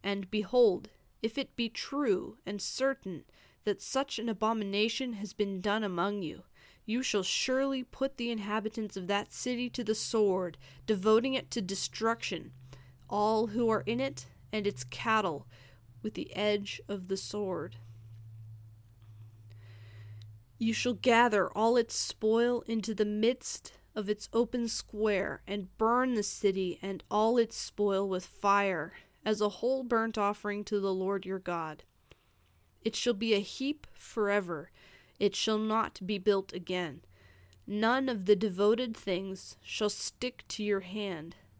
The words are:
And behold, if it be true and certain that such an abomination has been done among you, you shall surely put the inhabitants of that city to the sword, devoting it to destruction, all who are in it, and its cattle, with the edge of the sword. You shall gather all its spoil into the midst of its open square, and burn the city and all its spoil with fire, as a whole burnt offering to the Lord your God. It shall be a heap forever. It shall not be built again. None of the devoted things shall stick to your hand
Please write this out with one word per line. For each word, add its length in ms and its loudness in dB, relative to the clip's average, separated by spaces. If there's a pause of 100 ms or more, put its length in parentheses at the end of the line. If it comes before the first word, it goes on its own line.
And 280 -2
behold, 580 4 (320)
if 160 -2
it 180 -4
be 140 -2
true 760 -2
and 160 -6
certain 640 -2 (400)
that 180 -2
such 360 -2
an 120 -4
abomination 840 0
has 200 -8
been 280 -2
done 220 0
among 380 0
you, 220 -8 (420)
you 160 -2
shall 220 0
surely 600 0
put 340 -4
the 120 -2
inhabitants 680 -4
of 120 -6
that 260 -2
city 360 -2
to 140 -6
the 120 2
sword, 640 2 (280)
devoting 480 4
it 180 -4
to 100 -2
destruction, 920 -4 (560)
all 380 2
who 220 2
are 120 4
in 180 -2
it, 280 -4 (240)
and 160 0
its 160 -4
cattle, 640 0 (540)
with 120 -6
the 220 -8
edge 520 0
of 220 -6
the 80 0
sword. 580 -6 (2750)
You 140 0
shall 220 0
gather 580 6
all 240 4
its 200 2
spoil 680 2
into 340 -2
the 100 2
midst 680 0 (200)
of 160 -4
its 220 -4
open 360 2
square, 800 0
and 320 -6
burn 340 4
the 100 2
city 600 0
and 260 -6
all 300 4
its 180 2
spoil 500 0
with 180 -2
fire, 680 2 (320)
as 160 2
a 80 4
whole 340 0
burnt 340 0
offering 460 -2
to 160 0
the 140 0
Lord 320 -2
your 140 -4
God. 440 -6 (1000)
It 120 0
shall 200 2
be 180 2
a 60 4
heap 540 -6
forever. 760 -2 (500)
It 160 2
shall 220 0
not 480 -2
be 140 -2
built 340 2
again. 480 -6 (640)
None 420 0
of 200 -2
the 80 10
devoted 600 2
things 680 -6
shall 260 -2
stick 600 -6
to 140 -6
your 180 2
hand 540 -8 (240)